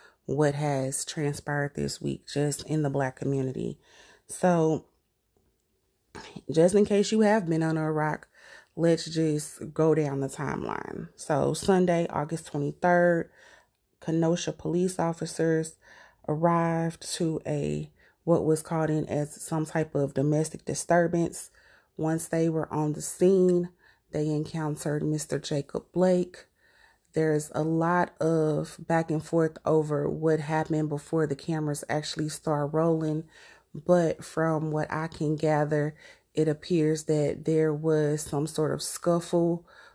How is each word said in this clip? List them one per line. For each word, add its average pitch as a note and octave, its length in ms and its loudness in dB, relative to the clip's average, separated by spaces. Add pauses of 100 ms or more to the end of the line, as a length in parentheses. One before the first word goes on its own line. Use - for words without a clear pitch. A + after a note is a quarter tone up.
(240)
what C#3+ 320 0
has C#3 480 -2
transpired D3 720 -4
this C#3+ 240 -4
week C#3 260 -6
just C#3+ 400 -2
in D#3 160 0
the C#3+ 80 0
Black C3+ 240 -2
community. C3+ 640 -4 (480)
So, E3 600 2 (1700)
just E3+ 220 6
in G#3 100 6
case G3+ 280 2
you A3 80 4
have G#3 280 4
been D#3+ 140 0
under D#3+ 240 0
a D#3 60 0
rock, D3+ 340 -2 (480)
let's E3 300 2
just D#3 680 -2
go D#3 220 4
down C#3+ 240 0
the C3+ 80 0
timeline. - 880 -6
So, C#3 400 0
Sunday, F3+ 560 2
August D#3 380 -4
twenty-third, E3+ 840 2 (680)
Kenosha E3 520 0
police F3+ 460 -2
officers E3 800 -2 (500)
arrived E3 880 0
to D#3+ 320 -2
a, D3+ 460 -4 (320)
what E3 200 2
was D#3 180 2
called D#3+ 280 -2
in D#3 180 -2
as D3 320 -4
some D#3 240 -2
type D#3 300 -4
of C#3+ 200 -2
domestic D3+ 500 0
disturbance. E3+ 840 0 (460)
Once D#3+ 300 -2
they E3 220 0
were D#3+ 260 -2
on D3+ 200 0
the D3+ 60 -8
scene, F3+ 680 4 (420)
they D3+ 160 -2
encountered D3+ 800 -4
Mister D3+ 340 -2
Jacob - 540 -6
Blake. F3+ 540 0 (680)
There's D3+ 400 0
a D3+ 80 0
lot E3 480 2 (100)
of D#3 580 0
back E3 320 0
and D#3 140 -2
forth D#3+ 400 0
over D3+ 460 2
what D#3 300 0
happened D#3 500 0
before D3+ 360 -2
the C#3+ 80 -4
cameras D3+ 540 -2
actually D3+ 400 -4
start D3 460 -2
rolling. D#3+ 500 0 (500)
But E3+ 480 2
from D#3+ 480 -2
what D3+ 220 -4
I D#3 140 -4
can D#3 300 -2
gather, D3+ 580 0 (400)
it D#3 140 2
appears D#3 560 0
that D3+ 420 0
there D#3 260 2
was D3+ 480 2
some D3+ 260 -2
sort D#3 260 -2
of D3 100 -4
scuffle E3+ 840 0 (280)